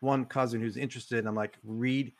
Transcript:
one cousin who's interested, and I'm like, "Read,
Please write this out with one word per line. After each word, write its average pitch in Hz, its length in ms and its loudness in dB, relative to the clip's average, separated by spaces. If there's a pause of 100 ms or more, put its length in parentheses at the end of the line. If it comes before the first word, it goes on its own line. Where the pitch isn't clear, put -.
one 135 220 4
cousin 123 380 0
who's 113 160 -2
interested, 123 420 -2
and 110 80 0
I'm 107 80 0
like, 107 280 -2
"Read, 123 560 0